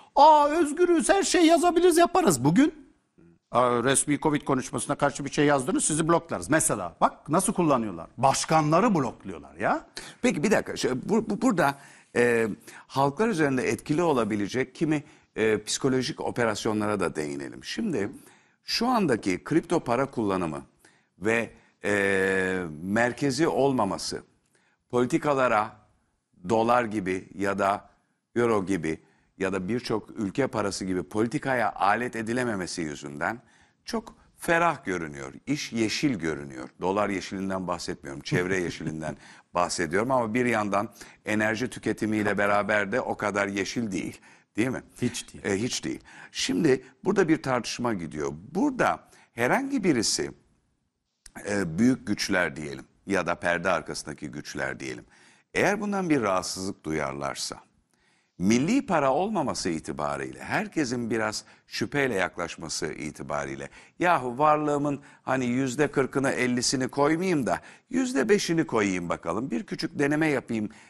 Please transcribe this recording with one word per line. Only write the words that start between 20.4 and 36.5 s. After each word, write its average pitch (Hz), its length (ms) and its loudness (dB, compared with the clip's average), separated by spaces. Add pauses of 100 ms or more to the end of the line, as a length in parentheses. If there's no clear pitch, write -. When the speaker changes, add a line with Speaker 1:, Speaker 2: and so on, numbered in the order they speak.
Speaker 2:
ve, 110 320 0 (340)
e, 95 800 2 (200)
merkezi 120 680 0
olmaması 113 720 0 (680)
politikalara, 123 880 2 (720)
dolar 117 360 4
gibi 95 500 -4
ya 98 240 -2
da 98 320 0 (460)
euro 113 300 2
gibi 80 340 -2 (380)
ya 92 140 -2
da 92 160 -4
birçok 117 420 -4
ülke 110 360 -2
parası 101 380 -4
gibi 92 180 -2
politikaya 120 720 -2
alet 110 420 0
edilememesi 113 640 -4
yüzünden 73 600 -8 (420)
çok - 300 -10 (220)
ferah 170 480 0
görünüyor. 73 480 -6 (140)
İş 143 260 -6
yeşil 113 460 0
görünüyor. 71 500 -6 (120)